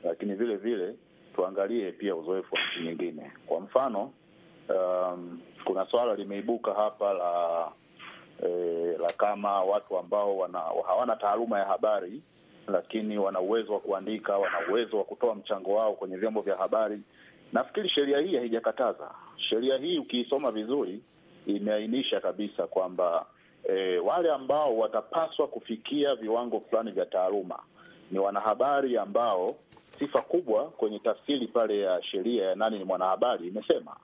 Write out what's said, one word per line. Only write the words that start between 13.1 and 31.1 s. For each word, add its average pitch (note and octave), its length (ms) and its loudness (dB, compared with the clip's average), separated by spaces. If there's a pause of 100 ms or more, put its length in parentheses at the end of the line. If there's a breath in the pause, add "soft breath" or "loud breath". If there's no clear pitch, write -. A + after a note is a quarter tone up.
wana G2 220 0
uwezo G#2 340 0
wa G2+ 60 0
kuandika, G2+ 580 -2
wana F#2+ 200 2 (120)
uwezo A2 280 2
wa G2 60 2
kutoa A2 320 0
mchango G2 400 -2
wao A2 180 4
kwenye F#2 240 -6
vyombo A2 240 0
vya G2 160 0
habari. G#2 420 0 (540 loud breath)
Nafikiri F3+ 360 -2
sheria C#3+ 300 2
hii E3+ 160 0
haijakataza. A#2 760 0 (380)
Sheria B2+ 280 2
hii D3+ 220 0
ukiisoma B2 520 0
vizuri, A2 500 -2 (440)
imeainisha G#2+ 760 0
kabisa F#2+ 460 -2
kwamba, F2+ 580 0 (440 soft breath)
e, F#2+ 280 2
wale D#3 340 2
ambao C3+ 460 2
watapaswa A#2 680 0
kufikia C#3 680 -2
viwango A2+ 440 0
fulani A2+ 320 0
vya F#2 140 0
taaluma F#2 540 0 (520 loud breath)
ni F#2 80 -2
wanahabari A#2 760 2
ambao G2+ 580 2 (440)
sifa C3+ 220 2
kubwa C3 440 2
kwenye G#2+ 340 -4
tafsiri A#2+ 480 0